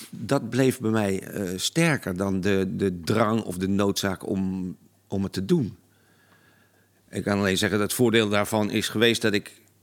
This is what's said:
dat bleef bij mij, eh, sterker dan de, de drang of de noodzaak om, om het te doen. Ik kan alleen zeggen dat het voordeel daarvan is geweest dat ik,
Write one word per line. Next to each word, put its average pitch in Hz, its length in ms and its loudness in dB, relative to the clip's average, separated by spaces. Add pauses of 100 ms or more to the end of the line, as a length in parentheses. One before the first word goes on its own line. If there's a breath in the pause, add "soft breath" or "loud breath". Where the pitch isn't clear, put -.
dat 120 400 -4
bleef 123 300 2
bij 110 120 -2
mij, 101 320 0
eh, 95 320 -6
sterker 160 640 0
dan 95 240 0
de, 95 340 0
de 92 260 -2
drang 110 420 2
of 90 140 -8
de 95 100 0
noodzaak 98 600 0
om, 92 480 -4 (320)
om 98 160 -4
het 95 100 -6
te 95 120 -4
doen. 147 320 0 (1300 soft breath)
Ik 104 140 -6
kan 101 140 0
alleen 98 200 2
zeggen 101 220 0
dat 104 80 0
het - 100 -4
voordeel 113 320 4
daarvan 104 420 0
is 107 180 -2
geweest 113 320 2
dat 107 120 2
ik, - 280 -4 (220)